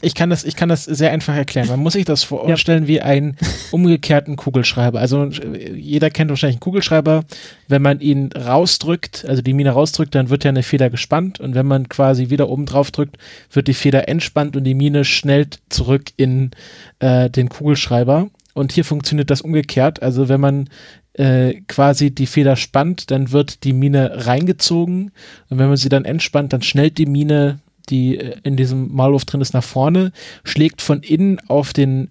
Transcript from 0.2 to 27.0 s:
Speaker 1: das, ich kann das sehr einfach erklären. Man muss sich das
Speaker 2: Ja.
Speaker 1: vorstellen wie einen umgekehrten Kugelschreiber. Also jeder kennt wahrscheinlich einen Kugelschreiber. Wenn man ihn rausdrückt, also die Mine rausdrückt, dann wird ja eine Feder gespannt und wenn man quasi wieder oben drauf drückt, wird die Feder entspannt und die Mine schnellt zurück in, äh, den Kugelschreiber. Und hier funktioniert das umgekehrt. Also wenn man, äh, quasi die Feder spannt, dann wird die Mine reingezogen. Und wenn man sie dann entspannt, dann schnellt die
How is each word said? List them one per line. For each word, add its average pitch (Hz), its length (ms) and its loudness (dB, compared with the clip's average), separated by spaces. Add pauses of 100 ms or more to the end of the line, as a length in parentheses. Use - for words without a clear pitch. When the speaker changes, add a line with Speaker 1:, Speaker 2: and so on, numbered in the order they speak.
Speaker 1:
das, 170 140 0
ich - 120 -6
kann 170 140 0
das 165 140 0
sehr 151 280 0
einfach 156 240 -2
erklären. 135 340 -2
Man 127 100 -2
muss 160 140 0
sich 196 120 0
das 185 240 -2
Speaker 2:
Ja. 143 80 -6
Speaker 1:
vorstellen 160 480 2
wie 156 160 2
einen 143 340 0 (360)
umgekehrten 156 640 2
Kugelschreiber. 120 640 0
Also 131 260 0
jeder 147 840 -4
kennt 156 180 0
wahrscheinlich 135 280 0
einen - 20 -10
Kugelschreiber. 156 640 0 (420)
Wenn 139 140 2
man 143 180 2
ihn 139 320 0
rausdrückt, 156 960 -2
also 131 140 0
die 131 120 0
Mine 139 180 2
rausdrückt, 151 420 0
dann 127 160 0
wird 139 140 0
ja 143 60 2
eine 131 120 0
Feder 131 300 0
gespannt 165 480 -4
und 127 160 -6
wenn 131 100 2
man 135 240 0
quasi 131 400 2
wieder 139 180 0
oben 135 200 -4
drauf 139 240 0
drückt, 147 260 -6 (340)
wird 135 160 0
die 139 60 2
Feder 135 340 2
entspannt 147 480 -2
und 135 100 -2
die 131 100 0
Mine 143 280 2
schnellt 143 640 0
zurück 135 460 -2
in, 131 360 0 (480)
äh, 127 320 2
den 123 180 0
Kugelschreiber. 143 800 0 (260)
Und 139 160 -2
hier 165 140 0
funktioniert 147 440 -2
das 135 120 0
umgekehrt. 156 600 0
Also 131 280 0
wenn 135 120 2
man, 139 280 0 (440)
äh, 127 540 2
quasi 143 420 2
die 139 160 -2
Feder 139 300 2
spannt, 151 560 -4
dann 135 200 -2
wird 143 340 -2
die 135 80 2
Mine 131 520 0
reingezogen. 175 840 0 (380)
Und 127 100 -4
wenn 135 80 4
man 139 100 4
sie 131 120 -2
dann 139 160 2
entspannt, 143 480 -2
dann 127 80 -2
schnellt 151 360 2
die 160 80 2